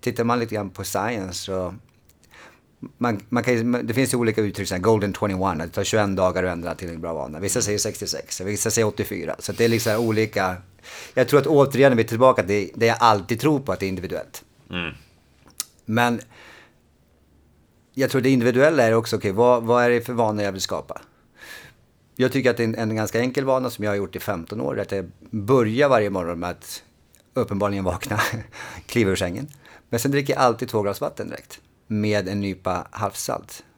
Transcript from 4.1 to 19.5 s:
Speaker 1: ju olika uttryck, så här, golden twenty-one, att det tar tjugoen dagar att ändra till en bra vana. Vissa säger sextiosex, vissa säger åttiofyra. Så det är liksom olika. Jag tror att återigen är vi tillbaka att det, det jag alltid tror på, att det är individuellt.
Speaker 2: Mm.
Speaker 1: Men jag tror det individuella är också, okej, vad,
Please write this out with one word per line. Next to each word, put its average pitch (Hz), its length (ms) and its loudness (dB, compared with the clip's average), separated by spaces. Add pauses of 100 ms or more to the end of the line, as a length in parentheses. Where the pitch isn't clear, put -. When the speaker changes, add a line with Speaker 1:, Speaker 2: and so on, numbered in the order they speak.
Speaker 1:
ju 127 40 0
olika 113 240 2
uttryck, 101 260 -4
så 92 80 -2
här, 90 60 -4
golden 104 320 2
twenty-one, 92 500 -2
att 85 60 -8
det - 60 -12
tar 101 80 0
tjugoen 101 320 0
dagar 92 280 2
att 92 80 0
ändra 85 240 -6
till 87 140 -12
en 80 120 -10
bra 82 120 -6
vana. 76 260 -8
Vissa 101 220 -2
säger 104 160 -2
sextiosex, - 640 -6
vissa 104 300 -2
säger 113 160 2
åttiofyra. 95 520 -4
Så - 120 -8
det 117 140 2
är 117 40 4
liksom 113 260 2
olika. 107 600 0 (580)
Jag 127 140 2
tror 143 120 6
att 143 80 2
återigen 139 440 6
är 120 40 4
vi 113 80 4
tillbaka 117 380 4
att 87 60 -2
det, 98 280 -2
det 113 100 2
jag 113 140 4
alltid 110 400 4
tror 143 200 2
på, 135 120 -4
att 90 80 -2
det 98 60 -2
är - 20 -2
individuellt. 90 560 -8 (260)
Speaker 2:
Mm. 85 240 -6 (920)
Speaker 1:
Men 120 360 0 (1700)
jag 135 160 0
tror 131 120 2
det 127 80 2
individuella 131 540 4
är 113 100 6
också, 113 220 0
okej, 101 160 -2
vad, 120 320 4